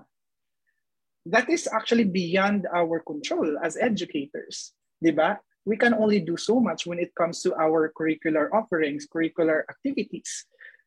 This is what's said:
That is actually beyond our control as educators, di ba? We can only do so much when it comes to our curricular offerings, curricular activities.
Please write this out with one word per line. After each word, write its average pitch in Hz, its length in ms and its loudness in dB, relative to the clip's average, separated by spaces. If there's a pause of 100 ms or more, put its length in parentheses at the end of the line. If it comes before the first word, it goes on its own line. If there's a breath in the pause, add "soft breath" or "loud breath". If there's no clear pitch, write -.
(1300)
That 226 180 2
is 330 220 0
actually 220 400 2
beyond 190 580 0
our 165 320 0
control 156 640 -4
as 165 140 -4
educators, 175 960 -4 (260)
di 160 160 4
ba? 165 240 2 (240)
We 208 140 -2
can 240 160 4
only 208 260 4
do 170 160 -4
so 220 240 0
much 175 300 0
when 175 80 -6
it 175 160 -4
comes 170 320 -2
to 180 100 0
our 160 380 2
curricular 156 580 0
offerings, 156 540 0
curricular 160 640 0
activities. - 800 -6 (380 loud breath)